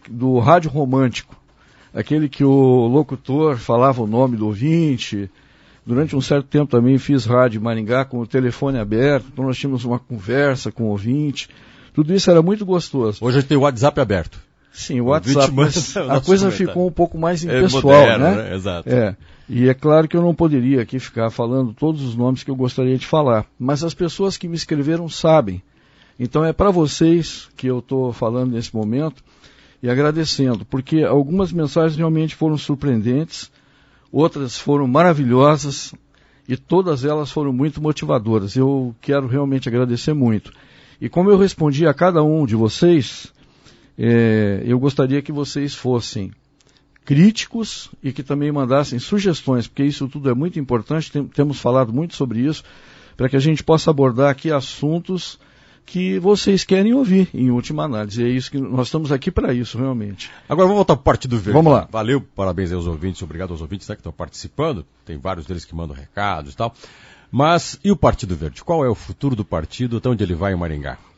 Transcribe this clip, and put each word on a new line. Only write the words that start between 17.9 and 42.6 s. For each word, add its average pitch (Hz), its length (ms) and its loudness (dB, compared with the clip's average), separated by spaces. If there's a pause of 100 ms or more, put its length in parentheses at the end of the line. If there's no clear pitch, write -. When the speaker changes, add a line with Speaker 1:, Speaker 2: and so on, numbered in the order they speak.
Speaker 1:
né? 190 120 4
Speaker 2:
né? 95 180 -6
Exato. 92 340 -6
Speaker 1:
É. 113 260 0 (320)
E 123 220 2
é 127 60 4
claro 151 320 4
que 170 100 -2
eu 170 60 4
não 175 100 2
poderia 135 480 2
aqui 131 160 -6
ficar 113 320 -4
falando 120 460 -2
todos 151 260 -2
os 120 140 -6
nomes 123 280 0
que - 60 -8
eu 135 60 -6
gostaria 127 420 0
de - 80 -8
falar, 127 400 2 (140)
mas 135 240 -2
as 165 100 -4
pessoas 185 420 -4
que 180 120 -10
me 170 80 -8
escreveram 160 520 -2
sabem. 139 540 2 (580)
Então 127 240 -2
é 160 80 0
pra 196 200 2
vocês 165 840 0
que 131 120 -6
eu 123 160 -2
tô 131 280 -2
falando 123 420 -2
nesse 113 220 -6
momento 123 480 -4 (580)
e 123 80 -4
agradecendo, 139 720 0
porque 139 400 -2
algumas 143 480 0
mensagens 160 460 0
realmente 160 380 -2
foram 156 220 0
surpreendentes, 135 920 -2 (580)
outras 143 480 -2
foram 143 300 0
maravilhosas 143 1080 2 (540)
e 123 80 -4
todas 160 480 0
elas 151 260 -4
foram 143 220 -4
muito 143 300 -2
motivadoras. 113 760 -2
Eu 131 460 0
quero 139 260 -2
realmente 135 400 -2
agradecer 123 460 -2
muito. 117 400 0 (480)
E 120 80 -6
como 185 200 2
eu 202 80 8
respondi 160 480 2
a 147 80 4
cada 170 300 2
um 156 220 2
de 110 100 0
vocês, 135 800 2 (640)